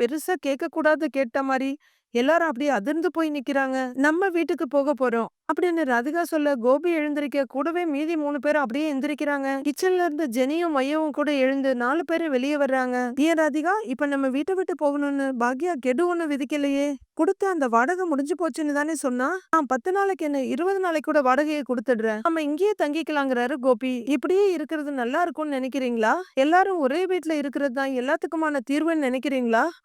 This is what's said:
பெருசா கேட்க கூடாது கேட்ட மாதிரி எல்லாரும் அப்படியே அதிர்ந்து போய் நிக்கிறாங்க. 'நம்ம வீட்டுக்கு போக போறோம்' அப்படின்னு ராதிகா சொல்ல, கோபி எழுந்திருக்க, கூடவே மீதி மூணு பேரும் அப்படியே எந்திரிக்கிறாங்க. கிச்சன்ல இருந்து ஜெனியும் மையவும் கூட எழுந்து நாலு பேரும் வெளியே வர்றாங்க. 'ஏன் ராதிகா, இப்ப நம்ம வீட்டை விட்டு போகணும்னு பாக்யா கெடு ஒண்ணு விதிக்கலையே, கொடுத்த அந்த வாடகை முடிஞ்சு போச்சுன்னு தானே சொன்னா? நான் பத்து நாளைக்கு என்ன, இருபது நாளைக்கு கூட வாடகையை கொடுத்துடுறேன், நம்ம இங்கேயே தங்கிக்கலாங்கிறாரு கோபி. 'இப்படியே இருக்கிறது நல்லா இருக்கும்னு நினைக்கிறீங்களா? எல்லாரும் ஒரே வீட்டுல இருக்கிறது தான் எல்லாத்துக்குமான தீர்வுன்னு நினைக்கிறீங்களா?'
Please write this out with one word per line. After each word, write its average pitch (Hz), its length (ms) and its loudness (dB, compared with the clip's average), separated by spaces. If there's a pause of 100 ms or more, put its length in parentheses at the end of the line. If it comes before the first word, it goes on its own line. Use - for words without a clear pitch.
பெருசா 285 360 0 (100)
கேட்க 277 300 -2
கூடாது 311 300 2 (100)
கேட்ட 269 340 0
மாதிரி 269 200 0 (440)
எல்லாரும் 311 360 4
அப்படியே 277 260 -2
அதிர்ந்து 302 400 0
போய் 311 180 0
நிக்கிறாங்க. 269 440 -2 (240)
'நம்ம 330 340 2
வீட்டுக்கு 330 380 0
போக 285 260 2
போறோம்' 233 320 0 (180)
அப்படின்னு 330 400 0
ராதிகா 285 400 0
சொல்ல, 294 180 2 (160)
கோபி 294 340 4
எழுந்திருக்க, 294 440 -2 (120)
கூடவே 320 280 -2 (100)
மீதி 311 300 -2
மூணு 285 220 -2
பேரும் 294 200 2
அப்படியே 277 280 -2
எந்திரிக்கிறாங்க. 285 560 -2 (180)
கிச்சன்ல 359 400 0
இருந்து 311 180 -2 (120)
ஜெனியும் 311 400 0
மையவும் 294 420 0
கூட 294 120 0 (140)
எழுந்து 269 260 2 (120)
நாலு 285 280 0
பேரும் 330 260 0
வெளியே 285 260 0
வர்றாங்க. 262 340 0 (220)
'ஏன் 311 220 4
ராதிகா, 311 340 0 (180)
இப்ப 285 200 -2
நம்ம 269 240 0
வீட்டை 311 220 -2
விட்டு 359 240 -2
போகணும்னு 285 440 0 (160)
பாக்யா 269 320 0 (100)
கெடு 254 280 2
ஒண்ணு 339 200 -2
விதிக்கலையே, 285 540 0 (340)
கொடுத்த 381 320 2
அந்த 277 220 0
வாடகை 349 360 2
முடிஞ்சு 285 300 0
போச்சுன்னு 302 380 -2
தானே 311 160 -2 (100)
சொன்னா? 254 240 0 (260)
நான் 302 180 2
பத்து 262 260 0
நாளைக்கு 381 300 0
என்ன, 277 140 0 (120)
இருபது 370 320 0
நாளைக்கு 320 240 -2
கூட 302 180 4
வாடகையை 294 420 2
கொடுத்துடுறேன், 220 560 0
நம்ம 320 220 2
இங்கேயே 349 240 2 (100)
தங்கிக்கலாங்கிறாரு 285 760 0 (100)
கோபி. 254 280 2 (140)
'இப்படியே 370 380 2 (100)
இருக்கிறது 294 440 -4
நல்லா 262 260 0
இருக்கும்னு 302 320 -4
நினைக்கிறீங்களா? 247 560 0 (300)
எல்லாரும் 359 420 4
ஒரே 302 160 0 (100)
வீட்டுல 320 300 -2
இருக்கிறது 277 380 -2
தான் 269 220 -2
எல்லாத்துக்குமான 302 680 -2
தீர்வுன்னு 311 380 2
நினைக்கிறீங்களா?' 247 580 2 (180)